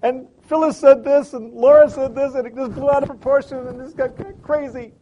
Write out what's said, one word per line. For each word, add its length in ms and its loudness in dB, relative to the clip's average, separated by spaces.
And 240 -4
Phyllis 360 -2
said 260 4
this 300 0
and 200 -14
Laura 360 6
said 260 -8
this 200 -4
and 100 -4
it 100 -16
just 180 -8
blew 160 -6
out 140 2
of 60 -8
proportion 580 -4
and 120 -14
this 140 -18
got 180 -6
crazy. 600 -8